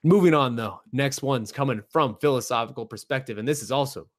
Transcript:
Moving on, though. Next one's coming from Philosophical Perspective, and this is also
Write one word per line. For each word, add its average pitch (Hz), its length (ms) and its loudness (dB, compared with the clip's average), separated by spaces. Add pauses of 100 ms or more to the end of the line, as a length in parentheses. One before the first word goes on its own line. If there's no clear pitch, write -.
Moving 180 280 6
on, 135 220 2
though. 110 260 -6 (120)
Next 135 300 -2
one's 131 280 -2
coming 131 400 -2
from 135 300 0
Philosophical 120 680 0
Perspective, 120 520 -6
and 113 100 -4
this 139 160 -2
is 107 80 -4
also 135 360 -2 (100)